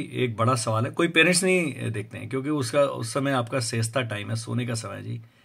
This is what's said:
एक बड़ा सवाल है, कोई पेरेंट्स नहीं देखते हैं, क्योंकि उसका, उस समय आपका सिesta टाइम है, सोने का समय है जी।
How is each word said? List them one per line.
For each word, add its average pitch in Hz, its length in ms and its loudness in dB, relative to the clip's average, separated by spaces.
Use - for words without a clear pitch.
एक 123 240 -2
बड़ा 117 180 4
सवाल 110 300 0
है, - 60 -4
कोई 170 160 2
पेरेंट्स 165 360 6
नहीं 143 480 0
देखते 101 260 -6
हैं, 107 120 -10
क्योंकि 131 200 -4
उसका, 143 320 2
उस 123 320 0
समय 139 180 0
आपका 131 260 0
सिesta 113 400 -2
टाइम 107 320 -4
है, 113 60 -2
सोने 117 300 -2
का 117 80 -4
समय 101 220 -6
है 101 80 -10
जी। 113 180 -8